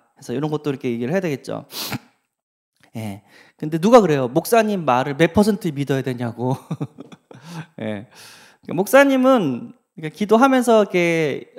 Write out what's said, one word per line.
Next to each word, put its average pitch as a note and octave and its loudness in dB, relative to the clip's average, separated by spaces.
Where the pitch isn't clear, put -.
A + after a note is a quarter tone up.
그래서 - -12
이런 D3 -4
것도 D3+ -4
이렇게 C3 -6
얘기를 A#2+ -4
해야 G3 -2
되겠죠. C#3 -6
예. A2 -10
근데 D#3 -6
누가 A3 6
그래요? C#3+ 0
목사님 G3 0
말을 C3+ 0
몇 E3+ 2
퍼센트 G#3 2
믿어야 C#3 -2
되냐고. B2 -6
<laughs> D#3 -20
예. G#2+ -8
그러니까 - -10
목사님은 B3+ 2
그러니까 D#3+ -12
기도하면서 A#3 4
이렇게, E3+ 0